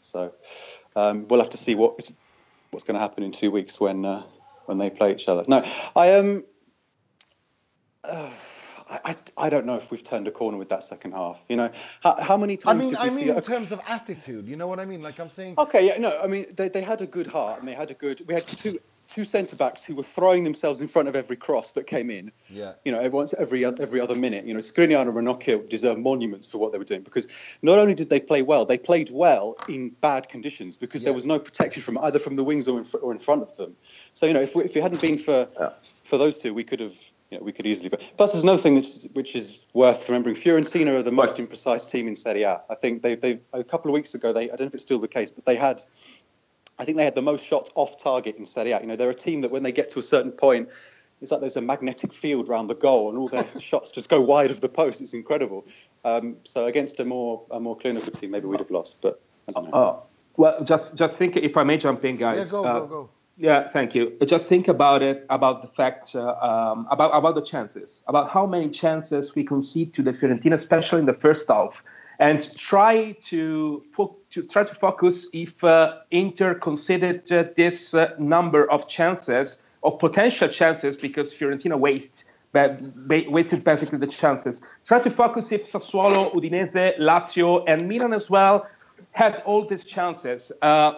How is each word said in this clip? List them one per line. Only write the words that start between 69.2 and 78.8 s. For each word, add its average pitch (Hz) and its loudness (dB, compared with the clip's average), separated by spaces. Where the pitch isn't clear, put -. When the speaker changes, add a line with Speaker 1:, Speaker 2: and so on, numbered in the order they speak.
Speaker 3:
we 147 -2
concede 143 -2
to 139 0
the 127 2
Fiorentina, 131 2
especially 160 2
in 151 2
the 123 2
first - 2
half, 107 2
and 147 2
try 220 4
to 156 -2
fo-, 202 -2
to 170 -8
try 202 2
to - -6
focus 180 2
if, 170 -8
uh, 160 8
Inter 185 0
conceded, 175 -2
uh, 170 4
this, 170 2
uh, 160 4
number 151 4
of 147 0